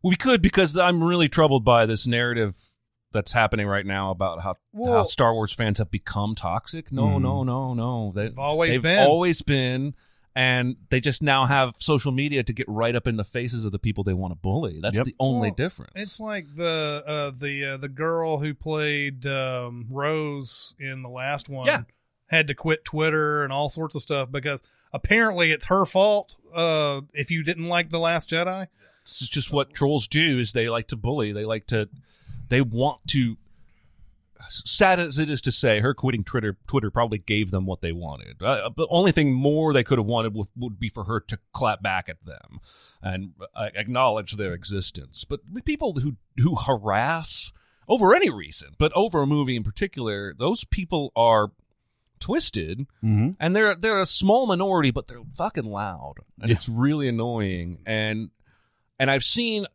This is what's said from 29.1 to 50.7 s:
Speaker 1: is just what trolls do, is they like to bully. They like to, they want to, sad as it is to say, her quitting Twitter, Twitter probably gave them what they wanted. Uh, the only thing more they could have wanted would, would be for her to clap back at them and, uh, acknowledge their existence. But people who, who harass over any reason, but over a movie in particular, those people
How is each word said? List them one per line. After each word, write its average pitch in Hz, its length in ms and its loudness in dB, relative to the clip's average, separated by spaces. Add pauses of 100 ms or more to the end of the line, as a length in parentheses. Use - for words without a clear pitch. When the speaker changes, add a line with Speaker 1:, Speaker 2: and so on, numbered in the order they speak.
Speaker 1:
is 127 80 -6
just - 240 -4
what 139 200 0
trolls 143 340 0
do, 151 320 2
is 113 140 -2
they 117 140 2
like 117 200 -4
to - 100 -8
bully. 113 340 -2
They 104 140 -4
like 110 220 -4
to, 107 200 0 (640)
they 127 100 4
want 127 500 0
to, 120 280 0 (1120)
sad 185 500 2
as 147 200 -2
it 156 100 0
is 135 120 -2
to 131 100 -2
say, 110 280 2
her 127 140 2
quitting 120 300 -2
Twitter, 107 420 -4
Twitter 123 240 0
probably 110 300 0
gave 104 320 0
them 95 160 -2
what 92 140 -6
they 85 100 -4
wanted. 78 500 -12
Uh, 113 340 0
the 160 140 -2
only 175 220 4
thing 147 220 4
more 147 400 2
they 127 100 6
could 127 160 2
have 104 80 -2
wanted 113 260 0
would, 104 220 -6
would 117 240 -10
be 113 100 -4
for 107 140 -10
her 110 160 -4
to - 180 -10 (160)
clap 107 300 -2
back 92 260 -2
at - 160 -16
them - 340 -18 (440)
and, 92 300 -6 (220)
uh, 107 200 -6
acknowledge 110 600 0
their 95 160 -4
existence. 90 680 -8
But - 180 -10 (240)
people 294 340 -2
who, 131 160 -4 (220)
who 147 180 4
harass 123 960 -2 (360)
over 220 280 6
any 359 160 4
reason, 76 380 -4 (100)
but 156 160 2
over 175 260 2
a 139 60 2
movie 143 280 0
in 113 80 -4
particular, 104 720 -4
those 180 260 -2
people 165 520 -4